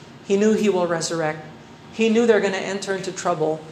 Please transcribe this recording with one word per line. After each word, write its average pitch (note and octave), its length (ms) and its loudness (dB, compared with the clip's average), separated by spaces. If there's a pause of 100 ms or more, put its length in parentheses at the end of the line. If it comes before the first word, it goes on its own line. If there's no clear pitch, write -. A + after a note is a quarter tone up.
(260)
He G3+ 100 2
knew G#3+ 180 4
he G3+ 160 2
will F3+ 160 2
resurrect. E3 580 -4 (480)
He A3 160 2
knew A3+ 180 4
they're G#3+ 140 6
gonna F#3+ 160 0
enter G3 380 -4
into F#3 180 -6
trouble, D#3 480 -2 (120)